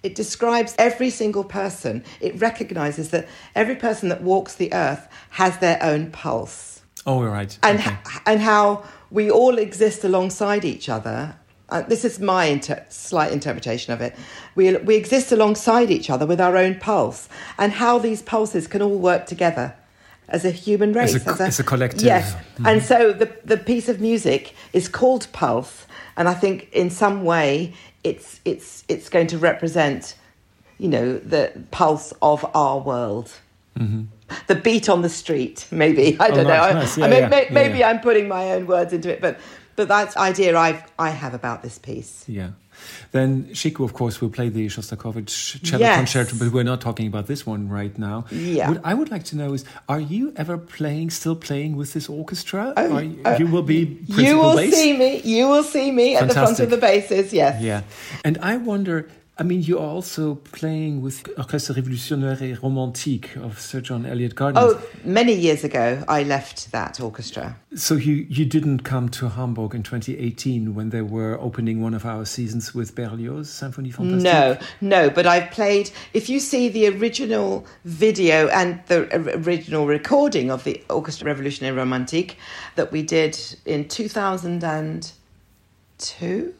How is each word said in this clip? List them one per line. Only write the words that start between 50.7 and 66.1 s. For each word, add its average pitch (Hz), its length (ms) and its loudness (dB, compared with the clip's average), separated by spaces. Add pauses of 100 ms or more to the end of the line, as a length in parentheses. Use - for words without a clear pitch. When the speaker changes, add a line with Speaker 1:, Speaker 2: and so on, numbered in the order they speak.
Speaker 2:
still 160 240 -4
playing 151 400 -4
with 139 180 -8
this 156 160 -8
orchestra? 190 680 -6
Speaker 1:
Oh, 330 180 2
Speaker 2:
Are 147 80 0
you, 160 220 -8
Speaker 1:
oh, 117 120 4
Speaker 2:
you 165 100 4
will 165 160 2
be 156 420 2
Speaker 1:
you 202 100 -6
Speaker 2:
principal 277 260 8
Speaker 1:
will 320 140 8
Speaker 2:
bass? 220 180 6
Speaker 1:
see 302 240 6
me. 262 260 4
You 226 240 4
will 294 160 6
see 277 280 0
me 247 240 4
at 240 120 4
the 240 60 2
front 226 260 4
of 233 100 2
Speaker 2:
Fantastic. - 0 -
Speaker 1:
the 240 80 4
basses. 202 560 2
Yes. 139 280 2
Speaker 2:
Yeah. 104 220 -2 (420)
And 151 140 2
I 208 180 -2
wonder, 196 520 -2 (280)
I 165 60 -4
mean, 180 200 0
you're 170 160 0
also 156 560 -4
playing 156 680 -6
with 135 340 -10
Orchestre 139 380 -6
Révolutionnaire 131 720 -4
et 127 180 -8
Romantique 131 760 -4
of 120 220 -12
Sir - 220 -10
John 120 240 -6
Eliot 123 300 -4
Gardiner. 143 320 2
Speaker 1:
Oh, 220 140 2 (220)
many 226 300 2
years 165 300 2
ago, 131 440 -2
I 151 140 0